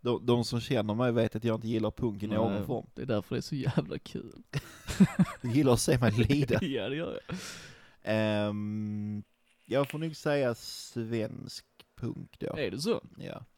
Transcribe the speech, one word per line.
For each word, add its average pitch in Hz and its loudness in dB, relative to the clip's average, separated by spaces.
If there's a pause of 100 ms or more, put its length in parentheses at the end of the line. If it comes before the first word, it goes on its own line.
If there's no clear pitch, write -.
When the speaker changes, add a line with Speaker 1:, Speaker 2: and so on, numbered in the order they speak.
Speaker 1:
De, 117 0
de 120 4
som 117 -2
känner 107 0
mig 120 2
vet 113 2
att 110 -4
jag 113 2
inte 110 -4
gillar 110 0
punk 101 -4
i 104 -4
någon 107 2
Speaker 2:
Nej, 101 -2
Speaker 1:
form. 120 -4
Speaker 2:
det 127 -8
är 127 -6
därför 117 -2
det 120 -2
är - -4
så - -6
jävla - 0
kul. - -12
Speaker 1:
<laughs> - -18 (920)
Du 123 -2
gillar 135 6
att 117 6
se - 4
mig 117 4
lida. 120 4
Speaker 2:
<laughs> - 0
Ja, 123 -2
det 139 -2
gör - -6
jag. 180 -6 (640)
Speaker 1:
Ehm, 104 0 (420)
jag 135 0
får 151 -6
nog 160 -4
säga 139 2
svensk - -6 (320)
punk - -8
då. - -6
Speaker 2:
Är 131 -2
det 110 -6
så? 208 0 (180)
Speaker 1:
Ja. - -12 (140)